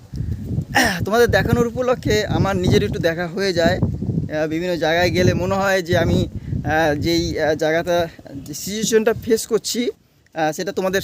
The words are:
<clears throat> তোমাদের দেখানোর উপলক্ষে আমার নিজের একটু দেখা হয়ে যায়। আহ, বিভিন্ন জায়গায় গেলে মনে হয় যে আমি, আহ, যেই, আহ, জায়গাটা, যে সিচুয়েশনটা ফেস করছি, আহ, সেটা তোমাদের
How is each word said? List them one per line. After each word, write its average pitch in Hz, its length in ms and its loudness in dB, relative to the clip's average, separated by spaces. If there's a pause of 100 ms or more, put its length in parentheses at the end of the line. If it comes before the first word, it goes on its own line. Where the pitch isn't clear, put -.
(440)
<clears throat> 202 600 0
তোমাদের 226 260 4
দেখানোর 233 360 2
উপলক্ষে 233 600 0
আমার 190 300 0
নিজের 185 260 4
একটু - 160 -2
দেখা 165 280 0
হয়ে 185 260 -2
যায়। 170 260 2
আহ, - 680 -2
বিভিন্ন 170 300 -4
জায়গায় 165 340 2
গেলে 180 240 4
মনে 180 200 -2
হয় 190 280 2
যে 170 160 0
আমি, 175 300 2 (360)
আহ, 156 300 2
যেই, 165 440 -2
আহ, 156 160 2
জায়গাটা, 170 540 0 (280)
যে 135 180 -12
সিচুয়েশনটা 220 680 0
ফেস 226 240 0
করছি, 240 440 -2
আহ, - 640 -6
সেটা 185 200 -6
তোমাদের 185 320 0